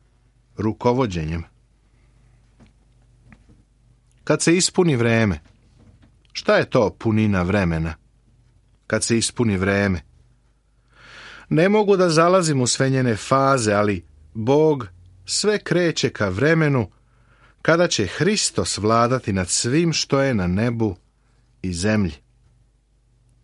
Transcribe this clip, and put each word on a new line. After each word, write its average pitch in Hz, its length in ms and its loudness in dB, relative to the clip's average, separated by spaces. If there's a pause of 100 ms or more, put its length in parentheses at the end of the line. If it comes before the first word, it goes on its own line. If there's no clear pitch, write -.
(580)
rukovođenjem. 101 840 -4 (2750)
Kad 151 180 -2
se 170 160 2
ispuni 175 380 0
vreme, 113 440 2 (920)
šta - 260 0
je 147 120 0
to 104 300 0
punina 107 420 0
vremena? 85 520 -2 (960)
Kad 110 160 -2
se 117 140 0
ispuni 110 400 -2
vreme. 98 440 0 (1500)
Ne 160 200 2
mogu 202 280 2
da 180 120 2
zalazim 165 520 2
u 123 60 0
sve 135 220 0
njene 127 260 0
faze, 135 580 2
ali 104 320 0 (280)
Bog 135 540 0 (380)
sve 208 340 -2
kreće 165 500 -2
ka 104 200 -4
vremenu 139 600 0 (760)
kada 165 220 4
će 107 200 -2
Hristos 151 680 -2
vladati 117 560 0
nad 92 160 -2
svim 156 440 -2
što - 280 -2
je 135 120 0
na 92 140 -2
nebu 110 480 -2 (640)
i 92 120 -8
zemlji. 95 400 -2 (1300)